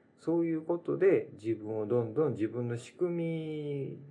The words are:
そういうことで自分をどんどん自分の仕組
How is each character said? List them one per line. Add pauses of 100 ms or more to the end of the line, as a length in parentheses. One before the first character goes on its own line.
(240)
そ
う
い
う
こ
と
で
自
分
を
ど
ん
ど
ん
自
分
の
仕
組 (120)